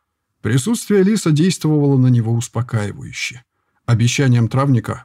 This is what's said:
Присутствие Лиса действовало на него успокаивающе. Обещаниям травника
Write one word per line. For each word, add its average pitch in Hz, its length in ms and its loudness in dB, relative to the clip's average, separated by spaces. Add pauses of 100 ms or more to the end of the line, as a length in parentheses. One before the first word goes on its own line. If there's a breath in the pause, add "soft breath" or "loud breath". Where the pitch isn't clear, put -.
(420)
Присутствие 190 600 0
Лиса 196 260 0
действовало 151 680 2
на 127 120 4
него 117 240 2
успокаивающе. 123 1120 -6 (420)
Обещаниям 120 640 2
травника 127 560 -2